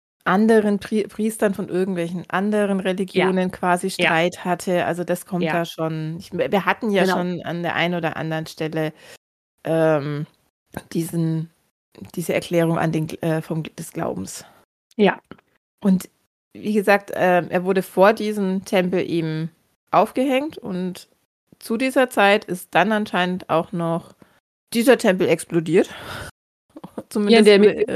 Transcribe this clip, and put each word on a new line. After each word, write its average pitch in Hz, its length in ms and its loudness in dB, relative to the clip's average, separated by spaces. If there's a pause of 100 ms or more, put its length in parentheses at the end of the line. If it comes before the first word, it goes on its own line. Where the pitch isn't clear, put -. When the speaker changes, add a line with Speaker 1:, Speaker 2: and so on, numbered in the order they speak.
(240)
Speaker 1:
anderen 208 560 2
Pri-, - 280 -4
Priestern 214 460 -2
von 196 160 -8
irgendwelchen 175 600 -4
anderen 202 500 0
Religionen 185 680 0
Speaker 2:
Ja. - 60 -8
Speaker 1:
quasi 180 320 0
Speaker 2:
Ja. 180 180 -2
Speaker 1:
Streit 165 380 0
hatte. 175 420 -2
Also 170 180 -4
das 175 220 -4
kommt 175 180 -4
Speaker 2:
Ja. 160 100 -2
Speaker 1:
da 170 120 -2
schon. 160 540 -6
Ich, - 140 -16
wir 175 320 0
hatten 208 260 0
ja 190 120 2
Speaker 2:
Genau. 185 140 2
Speaker 1:
schon 180 260 -4
an 170 200 -6
der 165 120 -4
einen 170 200 -2
oder 165 220 -4
anderen 160 280 -6
Stelle, 156 480 -6 (680)
ähm, 156 600 0 (680)
diesen, 165 580 -2 (680)
diese 180 180 -4
Erklärung 165 440 0
an 160 140 0
den, 156 180 -4 (120)
äh, 160 200 -2
vom, 160 220 -6
des - 300 -16
Glaubens. - 500 -8 (540)
Speaker 2:
Ja. 202 220 2 (600)
Speaker 1:
Und 190 280 2 (440)
wie - 200 -6
gesagt, 202 400 2
ähm, 180 360 2
er 180 140 -2
wurde 185 200 0
vor 196 300 4
diesem 208 520 -2
Tempel 185 420 0
eben 160 440 -4 (400)
aufgehängt 262 640 0
und 185 500 -8 (520)
zu 226 180 -4
dieser 262 320 2
Zeit 202 360 4
ist - 300 -6
dann 185 160 4
anscheinend 185 580 -2
auch 165 220 0
noch 170 420 -4 (600)
dieser 233 240 6
Tempel 185 320 2
explodiert. 160 600 0
<laughs> - 400 -14 (640)
Speaker 2:
Ja, - 140 -12
Speaker 1:
Zumindest, 214 380 6
Speaker 2:
der 202 120 10
Meteor 196 360 4